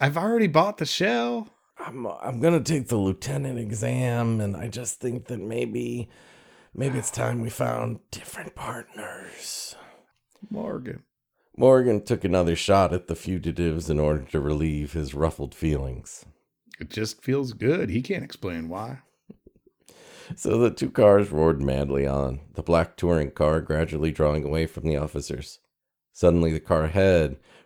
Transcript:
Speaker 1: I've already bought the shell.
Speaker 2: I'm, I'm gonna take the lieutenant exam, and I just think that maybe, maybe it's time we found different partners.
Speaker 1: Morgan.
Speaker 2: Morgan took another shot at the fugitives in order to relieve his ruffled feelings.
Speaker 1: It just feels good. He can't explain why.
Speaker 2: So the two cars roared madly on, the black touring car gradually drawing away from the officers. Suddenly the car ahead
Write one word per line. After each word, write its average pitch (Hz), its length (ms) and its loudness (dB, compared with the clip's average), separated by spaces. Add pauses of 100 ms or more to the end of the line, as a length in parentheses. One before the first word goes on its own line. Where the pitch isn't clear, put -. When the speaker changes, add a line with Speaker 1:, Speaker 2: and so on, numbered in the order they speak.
Speaker 1:
I've 143 160 0
already 220 320 2
bought 175 300 2
the 156 80 -4
shell. 233 640 -2 (300)
Speaker 2:
I'm, 120 280 -10
I'm 113 340 -8
gonna 165 200 4
take 139 280 -2
the 117 80 2
lieutenant 127 600 -2
exam, 117 840 -2
and 101 160 -2
I 95 120 -8
just 117 320 -8
think 123 280 -6
that 120 100 -8
maybe, 120 680 -6 (680)
maybe 131 240 -2
it's - 120 -6
time 120 300 -4
we 117 100 -6
found 117 500 -4 (100)
different - 440 -14
partners. - 1200 -12 (760)
Speaker 1:
Morgan. 208 540 -10 (520)
Speaker 2:
Morgan 123 480 6
took 110 200 -2
another 87 320 4
shot 95 360 4
at 85 140 -2
the 85 80 -4
fugitives 82 720 -2
in 76 120 2
order 76 240 2
to 76 160 -2
relieve 73 540 -2
his 71 200 -4
ruffled 73 400 -2
feelings. 67 720 -4 (560)
Speaker 1:
It 78 100 -12
just 107 320 -6
feels 131 300 -2
good. 123 380 0
He 113 120 -2
can't 190 220 -6
explain 82 440 -10
why. 110 300 -10 (1400)
Speaker 2:
So - 240 0
the 117 120 6
two - 200 -4
cars 101 400 6
roared 76 320 4
madly 69 440 0
on, 67 340 -2 (140)
the 80 80 -6
black 82 340 0
touring 82 340 0
car 78 300 2
gradually 78 500 -2
drawing 76 340 2
away 80 220 0
from - 220 -6
the 78 80 2
officers. 71 640 -6 (520)
Suddenly 85 400 4
the 80 80 -2
car 80 240 2
ahead 82 520 4 (300)